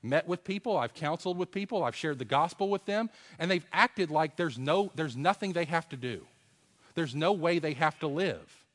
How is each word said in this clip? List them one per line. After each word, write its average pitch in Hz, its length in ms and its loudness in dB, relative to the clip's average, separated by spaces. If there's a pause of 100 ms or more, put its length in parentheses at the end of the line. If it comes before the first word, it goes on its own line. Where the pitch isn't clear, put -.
met 143 240 0
with 175 160 -4
people, 202 320 -2
I've 120 180 -2
counseled 160 440 -4
with 180 120 -4
people, 196 320 -4
I've 120 140 -2
shared 147 240 -4
the 127 60 -6
gospel 160 420 2
with 202 160 0
them, 214 260 -2 (280)
and 170 120 -2
they've 175 220 0
acted 180 400 2
like 156 240 2
there's 143 240 -2
no, 175 360 2
there's 147 200 -4
nothing 185 380 0
they 170 100 0
have 160 260 -2
to 143 60 -10
do. 120 320 -6 (680)
There's 143 220 -2
no 160 160 4
way 170 280 2
they 156 120 -2
have 151 280 2
to 160 80 -2
live. 151 680 -4